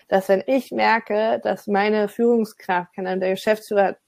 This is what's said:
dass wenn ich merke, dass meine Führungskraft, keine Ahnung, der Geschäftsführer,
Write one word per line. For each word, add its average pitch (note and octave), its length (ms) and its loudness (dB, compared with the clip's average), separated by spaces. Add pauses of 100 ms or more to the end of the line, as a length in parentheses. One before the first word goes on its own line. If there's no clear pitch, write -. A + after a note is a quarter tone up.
dass F#3+ 200 0
wenn F#3+ 160 2
ich C4 260 -2
merke, A3 720 0
dass G#3 260 -4
meine G#3 420 0
Führungskraft, A3 840 -2
keine F#3 160 -8
Ahnung, F#3 120 -2
der F#3 100 -2
Geschäftsführer, G3+ 640 0 (120)